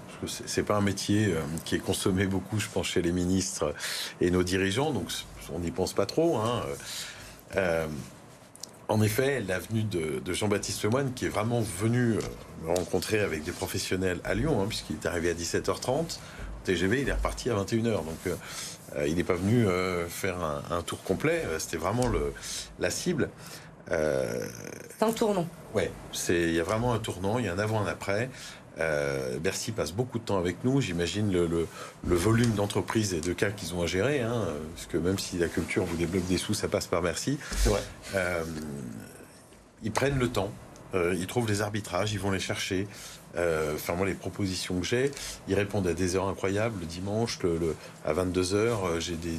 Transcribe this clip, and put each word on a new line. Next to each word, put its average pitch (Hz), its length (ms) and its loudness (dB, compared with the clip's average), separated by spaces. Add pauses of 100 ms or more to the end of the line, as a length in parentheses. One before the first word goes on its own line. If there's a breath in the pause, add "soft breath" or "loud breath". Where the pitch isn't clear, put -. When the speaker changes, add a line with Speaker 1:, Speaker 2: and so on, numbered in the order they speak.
Speaker 1:
Parce - 160 -14
que 87 60 -4
c'est, - 200 -8
c'est - 160 0
pas 107 120 2
un 104 60 4
métier, 101 520 2
euh, 80 60 0 (260)
qui - 80 -2
est 92 60 2
consommé 98 480 2
beaucoup, 95 320 -2
je - 80 -2
pense, 90 180 -2
chez - 160 2
les 85 100 2
ministres 90 600 2 (480 loud breath)
et 90 80 6
nos 90 140 4
dirigeants. 98 480 2
Donc, 104 200 -2
c-, - 120 -6 (280)
on 73 80 -4
n'y 85 120 -2
pense 90 220 -2
pas 101 120 2
trop, 160 320 2
hein. 113 240 0 (920 loud breath)
Euh, 82 320 2 (1000)
en 107 120 4
effet, 131 380 4
la 92 200 0
venue 110 240 0
de, 80 360 0
de 87 140 -2
Jean-Baptiste 101 500 0
Lemoyne, 127 300 2
qui 95 120 -4
est 82 40 2
vraiment 113 320 2
venu, 113 540 2
euh, 85 40 2 (440)
me 80 40 -4
rencontrer 90 540 2
avec 80 220 0
des 87 100 -4
professionnels 92 720 0
à - 80 0
Lyon, 120 280 2
hein, 95 60 2
puisqu'il - 300 -4
est - 80 -6
arrivé 85 240 2
à 85 40 2
dix-sept 85 360 -2
heures 92 100 0
trente, 160 400 -2 (460 loud breath)
T 95 100 4
G 87 120 2
V, 127 140 4
il 117 80 0
est 90 40 2
reparti - 360 0
à 117 60 2
vingt 98 160 0
et 113 60 4
une 113 100 4
heures. 98 160 2
Donc, 80 140 -6 (100)
euh, 85 80 0 (600 loud breath)
euh, 71 100 2
il 80 80 2
n'est 87 80 2
pas 92 120 2
venu, 107 300 4
euh, 90 440 2
faire 90 340 -4
un, 73 260 -2
un 85 120 0
tour - 200 -8
complet. 151 440 0
Euh, 80 140 -2
c'était - 180 -6
vraiment 110 300 2
le, 76 260 0 (440 loud breath)
la 90 120 2
cible. 135 400 0 (600 loud breath)
Euh, 65 560 0 (540)
Speaker 2:
C'est 220 60 6
un 226 80 2
tournant. 202 340 2 (260)
Speaker 1:
Ouais, 92 160 2 (220)
c'est, - 300 2
il 82 120 2
y 82 60 4
a 85 40 2
vraiment 113 300 2
un 107 60 0
tournant, 101 400 -2
il 120 60 0
y - 20 0
a 87 60 -2
un 92 60 -2
avant, 107 220 0
un 92 60 0
après. 101 420 -2 (500 loud breath)
Euh, 69 600 0
Bercy - 320 -2
passe 82 200 -2
beaucoup 117 280 -2
de - 40 -10
temps 101 140 0
avec 87 260 0
nous. 131 180 4
J'imagine 92 500 0
le, 87 160 4
le, 82 200 2 (400 loud breath)
le 90 80 6
volume 113 380 6
d'entreprises 101 600 2
et 80 80 0
de 87 120 0
cas 101 180 2
qu'ils 87 240 -6
ont 87 80 2
à 82 40 2
gérer, 113 340 2
hein, 113 240 0 (300)
parce - 120 -12
que - 100 0
même 92 220 2
si - 180 -4
la 85 100 4
culture 90 380 0
vous 87 120 -2
débloque 87 300 2
des 92 100 4
sous, - 160 0
ça - 140 -2
passe 90 200 0
par 87 140 2
Bercy. 87 360 0 (200 loud breath)
Speaker 3:
C'est - 120 6
vrai. 101 120 4 (340)
Speaker 1:
Euh, 90 280 2 (1400)
ils 107 80 -2
prennent 139 260 2
le 123 120 4
temps, 98 220 0 (440)
euh, 87 220 4
ils 90 100 -2
trouvent 117 200 0
les 101 140 2
arbitrages, 104 520 0
ils 101 60 -2
vont 98 120 0
les 95 80 2
chercher. 98 480 -2 (480 loud breath)
Euh, 80 400 2
enfin, 78 200 -4
moi, 92 100 0
les 92 80 0
propositions 92 640 -2
que 87 60 -2
j'ai, 131 260 2 (360 loud breath)
ils 95 80 2
répondent 101 320 2
à 85 60 2
des 90 220 0
heures 95 120 2
incroyables. 98 520 0
Le 85 60 -8
dimanche, 101 580 -2
le, 85 140 2
le, 80 180 0 (300 loud breath)
à 78 80 2
vingt-deux 92 400 2
heures, 107 320 4
euh, 85 140 2
j'ai 85 160 -2
des, 82 240 -4